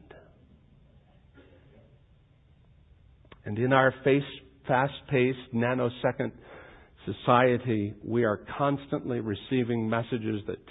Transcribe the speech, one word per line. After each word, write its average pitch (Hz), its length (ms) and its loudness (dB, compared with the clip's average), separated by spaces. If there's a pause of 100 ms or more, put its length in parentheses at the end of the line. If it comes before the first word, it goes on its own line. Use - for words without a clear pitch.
(3500)
And 107 120 -4
in 127 160 2
our 131 180 6 (120)
face, 143 180 4 (440)
fast-paced, 131 880 0
nanosecond 120 800 -2 (720)
society, 120 880 2 (100)
we 117 220 0
are 107 160 0 (160)
constantly 139 640 -2
receiving 113 680 -2
messages 110 600 -4
that - 240 -10